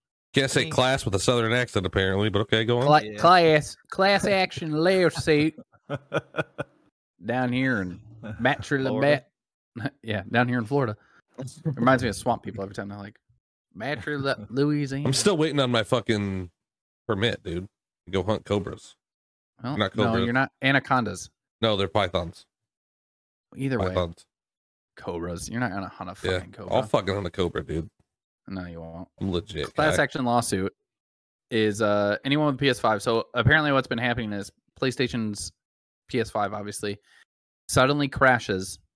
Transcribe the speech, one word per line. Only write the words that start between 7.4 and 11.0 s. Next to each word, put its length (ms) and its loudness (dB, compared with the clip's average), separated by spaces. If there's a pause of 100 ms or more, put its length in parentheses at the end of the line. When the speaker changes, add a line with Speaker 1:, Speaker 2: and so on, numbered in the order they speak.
Speaker 3:
here 300 0
in 180 -8 (120)
Speaker 2:
<laughs> 120 -20 (180)
Speaker 3:
Matrilabet. 460 0
Speaker 4:
Florida. 420 2
Speaker 3:
<laughs> 640 -14 (100)
Yeah, 300 -4
down 160 4
here 100 0
in 80 -2
Florida. 320 -2 (680)